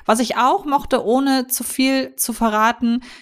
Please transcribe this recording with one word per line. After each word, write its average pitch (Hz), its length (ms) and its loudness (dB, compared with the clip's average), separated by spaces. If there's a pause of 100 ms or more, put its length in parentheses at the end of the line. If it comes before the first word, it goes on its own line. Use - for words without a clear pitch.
Was 220 160 2
ich 233 160 -2
auch 285 300 0
mochte, 277 360 0
ohne 262 440 0
zu - 180 -6
viel 262 520 -2
zu - 180 -4
verraten, 233 680 0 (200)